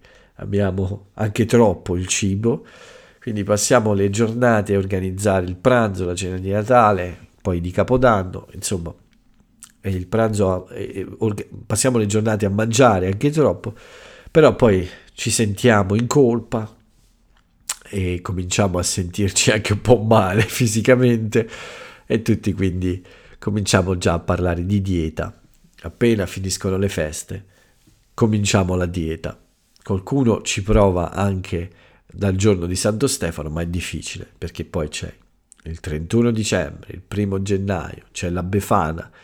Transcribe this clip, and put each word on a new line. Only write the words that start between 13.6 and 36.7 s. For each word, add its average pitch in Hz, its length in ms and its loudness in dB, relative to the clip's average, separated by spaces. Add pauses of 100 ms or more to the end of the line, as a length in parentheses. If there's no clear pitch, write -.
però 143 240 6
poi 95 340 4 (260)
ci - 160 -6
sentiamo 101 640 2
in 120 120 2
colpa 117 680 0 (1160)
e 90 280 -4
cominciamo 92 580 -2
a 87 40 0
sentirci 92 680 -2
anche 107 220 0
un 104 80 -2
po' 123 180 6
male 107 460 4
<laughs> - 40 -8
fisicamente 113 1000 2 (640)
e 117 120 0
tutti 104 320 0
quindi 92 500 -2 (340)
cominciamo 95 580 0
già 87 180 0
a 85 40 -2
parlare 87 480 -2
di 101 160 0
dieta. 82 580 -4 (420)
Appena 107 440 0
finiscono 95 500 -4
le 98 120 0
feste, 82 560 -6 (720)
cominciamo 104 600 2
la 90 120 0
dieta. 82 540 -6 (400)
Qualcuno 110 640 0
ci - 220 -4
prova 98 480 4
anche 92 580 -2 (340)
dal 98 300 -2
giorno 95 320 2
di 90 80 -4
Santo 107 320 0
Stefano, 82 420 -4
ma 78 140 -4
è 85 60 -4
difficile, 87 680 -8
perché 85 280 -10
poi 78 240 -6
c'è - 260 -12 (480)
il 82 160 -12
trentuno 90 540 -2
dicembre, 104 600 -4